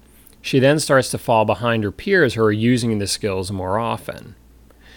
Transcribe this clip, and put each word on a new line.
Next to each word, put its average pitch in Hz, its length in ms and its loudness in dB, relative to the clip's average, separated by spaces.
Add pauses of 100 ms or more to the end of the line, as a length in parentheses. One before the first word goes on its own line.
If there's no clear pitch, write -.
(400)
She - 180 0
then 139 220 4
starts 135 300 0
to 120 80 -6
fall 110 260 2
behind 113 400 0
her 98 80 -4
peers 175 400 0
who 113 100 -2
are 110 80 4
using 113 480 0
the 101 80 -6
skills 95 460 -6
more 92 260 -4
often. - 580 -8 (600)